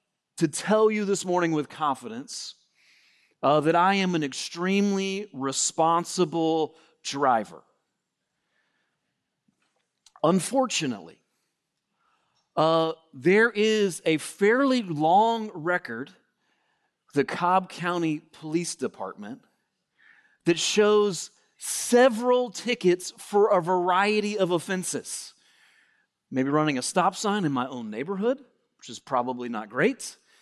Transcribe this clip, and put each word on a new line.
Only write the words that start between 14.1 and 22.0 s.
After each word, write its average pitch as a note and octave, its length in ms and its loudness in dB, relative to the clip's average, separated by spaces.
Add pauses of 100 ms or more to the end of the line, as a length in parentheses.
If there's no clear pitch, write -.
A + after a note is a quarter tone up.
fairly B3+ 640 2
long G3+ 720 2
record, D#3 580 -6 (1040)
the C#3 100 2
Cobb F3+ 420 0
County E3 540 -4 (180)
Police D#3+ 360 -4
Department, G#2 680 -10 (1040)
that E3+ 140 2
shows G#3 720 2 (260)
several B3 960 2